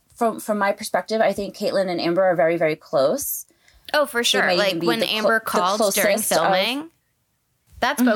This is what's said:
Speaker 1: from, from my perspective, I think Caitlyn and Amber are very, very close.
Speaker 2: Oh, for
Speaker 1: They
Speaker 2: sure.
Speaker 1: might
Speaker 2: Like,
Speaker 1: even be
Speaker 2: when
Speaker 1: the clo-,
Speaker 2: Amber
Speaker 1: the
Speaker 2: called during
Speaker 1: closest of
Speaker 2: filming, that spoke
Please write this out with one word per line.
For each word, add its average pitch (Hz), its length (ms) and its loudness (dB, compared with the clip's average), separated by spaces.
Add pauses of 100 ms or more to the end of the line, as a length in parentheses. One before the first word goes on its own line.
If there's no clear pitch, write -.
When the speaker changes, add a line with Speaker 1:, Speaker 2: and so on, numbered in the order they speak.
(160)
Speaker 1:
from, 226 240 -2
from 208 180 -4
my 202 140 0
perspective, 214 500 -2
I 196 120 2
think 196 220 -8
Caitlyn 190 340 -2
and 175 120 -4
Amber 170 220 0
are 185 120 2
very, 170 220 2
very 160 180 0
close. 160 720 -2 (480)
Speaker 2:
Oh, 294 140 2
for 240 140 -2
Speaker 1:
They - 20 -2
Speaker 2:
sure. 226 240 2
Speaker 1:
might 180 100 2
Speaker 2:
Like, 202 120 2
Speaker 1:
even 190 100 -2
be 170 80 -2
Speaker 2:
when 226 140 0
Speaker 1:
the - 60 0
clo-, 214 100 -4
Speaker 2:
Amber 220 220 2
Speaker 1:
the 220 60 -6
Speaker 2:
called 202 480 0
during 202 240 2
Speaker 1:
closest 214 140 -4
of 170 80 4
Speaker 2:
filming, 214 500 0 (920)
that 262 180 0
spoke 247 160 4